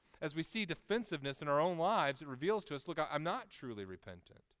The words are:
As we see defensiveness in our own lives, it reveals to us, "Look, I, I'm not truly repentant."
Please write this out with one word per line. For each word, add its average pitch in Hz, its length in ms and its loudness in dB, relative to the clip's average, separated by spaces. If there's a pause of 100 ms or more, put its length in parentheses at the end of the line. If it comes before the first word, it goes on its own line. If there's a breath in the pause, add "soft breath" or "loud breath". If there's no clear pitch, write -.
(200 soft breath)
As 151 140 -2
we 160 80 0
see 214 240 -2
defensiveness 156 760 -2
in 151 60 -2
our 143 120 6
own 175 180 4
lives, 165 440 2
it 151 60 -10
reveals 170 380 0
to 143 100 -4
us, 135 100 -10
"Look, 170 120 -4
I, 156 120 0
I'm 147 140 0
not 214 260 -2
truly 107 340 -8
repentant." 92 600 -14 (160)